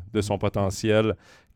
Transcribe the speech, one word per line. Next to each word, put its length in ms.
de 80
son 160
potentiel, 800